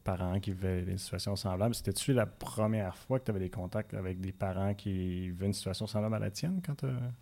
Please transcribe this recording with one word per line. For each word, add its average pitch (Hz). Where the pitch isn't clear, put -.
parents 92
qui 101
vivaient 92
des 92
situations 95
semblables. 98
C'était-tu -
la 117
première 107
fois -
que 131
t'avais 104
des 92
contacts 92
avec 92
des 95
parents 95
qui 92
vivaient 90
une 101
situation 101
semblable 107
à -
la 104
tienne 180
quand 147
t'as 135